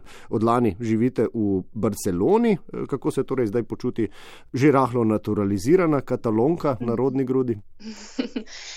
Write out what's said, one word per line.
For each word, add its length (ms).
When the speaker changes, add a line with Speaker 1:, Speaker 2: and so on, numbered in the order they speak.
Speaker 1:
od 160
lani 340
živite 480
v 440
Barceloni. 840
Eh, 320
kako 260
se 140
torej 220
zdaj 160
počuti 460
že 240
rahlo 320
naturalizirana 960
Katalonka 800
na 160
rodni 300
grudi? 340
Speaker 2:
<laughs> 680